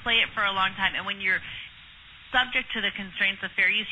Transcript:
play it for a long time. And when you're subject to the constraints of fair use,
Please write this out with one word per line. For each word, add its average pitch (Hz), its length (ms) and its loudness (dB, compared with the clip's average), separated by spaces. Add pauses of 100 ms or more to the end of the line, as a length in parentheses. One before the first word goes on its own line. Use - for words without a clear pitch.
play 233 200 2
it - 120 0
for 220 80 2
a 202 120 4
long 190 200 2
time. 190 200 0
And 180 120 -4
when 202 160 -6
you're 190 180 2 (920)
subject 254 440 2
to 226 80 -2
the 196 80 0
constraints 196 520 -2
of 180 120 -6
fair 190 160 4
use, 208 200 0